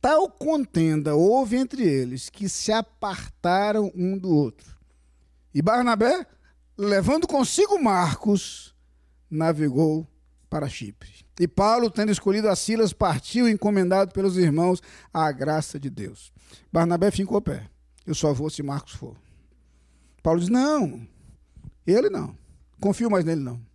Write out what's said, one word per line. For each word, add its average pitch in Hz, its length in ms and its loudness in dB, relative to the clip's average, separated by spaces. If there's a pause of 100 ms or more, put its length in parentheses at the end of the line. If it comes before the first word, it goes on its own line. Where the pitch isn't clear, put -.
tal 311 240 4
contenda 160 840 0
houve 220 420 4
entre 262 240 -4
eles 131 480 -2
que - 180 -10
se - 240 -4
apartaram 208 1200 -2
um 185 200 -2
do 190 140 -8
outro. 147 480 -2 (760)
E 143 120 0
Barnabé, 240 640 2 (500)
levando 202 480 2
consigo 339 560 2
Marcos, 196 920 -2 (520)
navegou 156 800 0 (400)
para 143 220 -6
Chipre. - 400 -16 (300)
E 175 80 2
Paulo, 226 420 2
tendo 214 220 0
escolhido 208 360 0
a 220 80 2
Silas, 220 380 0
partiu 240 560 0
encomendado 196 640 2
pelos 190 240 0
irmãos 175 420 2 (320)
à 156 200 0
graça 147 480 -4
de 139 100 -8
Deus. 101 420 -14 (400)
Barnabé 170 380 2
fincou 196 300 -2
o - 20 -6
pé. 110 260 -8 (380)
"Eu 170 80 -4
só 147 180 0
vou 143 200 -4
se - 100 -12
Marcos 139 320 -8
for." - 240 -18 (1040)
Paulo 165 180 2
diz: 175 100 -2
"Não, 247 520 0 (840)
ele 247 280 2
não. - 260 -8 (420)
Confio 214 300 0
mais 185 160 2
nele, 160 160 -2
não." 120 180 -10 (160)